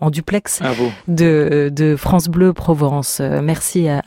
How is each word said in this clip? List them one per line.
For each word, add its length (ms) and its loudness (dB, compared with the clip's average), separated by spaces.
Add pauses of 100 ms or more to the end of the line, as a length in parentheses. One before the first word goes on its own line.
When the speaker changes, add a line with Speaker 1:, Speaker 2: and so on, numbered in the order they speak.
Speaker 1:
en 100 0
duplex 500 -4
Speaker 2:
À 120 -2
vous. 200 -2 (140)
Speaker 1:
de, 180 2
euh, 460 2
de 240 2
France 320 0
Bleu 260 2
Provence. 680 -2
Euh, 200 0
merci 460 -2
à, 200 0